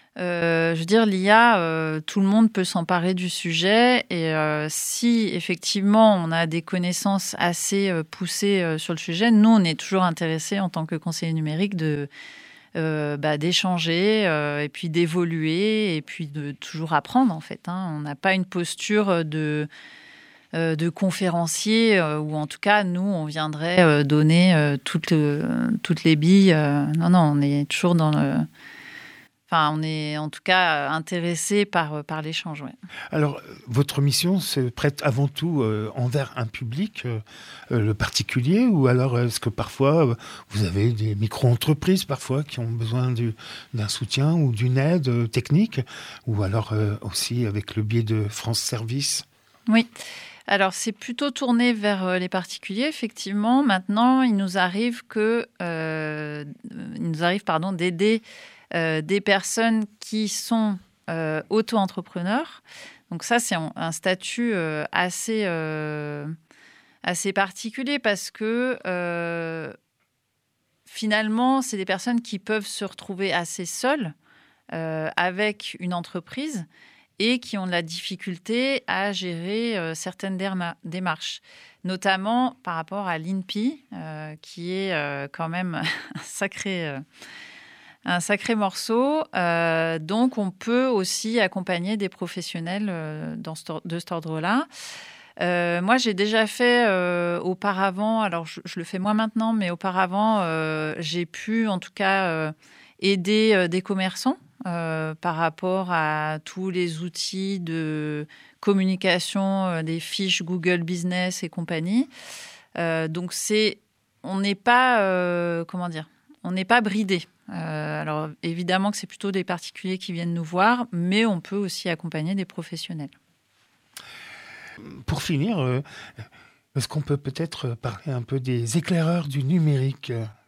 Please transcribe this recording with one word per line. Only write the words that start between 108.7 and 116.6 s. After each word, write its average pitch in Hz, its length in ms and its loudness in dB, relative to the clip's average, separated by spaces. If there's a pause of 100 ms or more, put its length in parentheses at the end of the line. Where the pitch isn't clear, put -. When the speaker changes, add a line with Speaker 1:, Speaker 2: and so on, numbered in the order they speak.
Speaker 1:
euh, 165 160 -2
des 165 180 -4
fiches 190 420 -2
Google 175 400 0
Business 180 600 -4
et 175 60 -6
compagnie. 175 600 -2 (720)
Euh, 165 280 0
donc, 170 260 -6
c'est, 214 460 0 (440)
on 190 180 -4
n'est 202 160 0
pas, 240 460 4
euh, 175 640 0
comment 180 220 -6
dire, 156 200 -10 (340)
on 175 100 -6
n'est 190 120 -2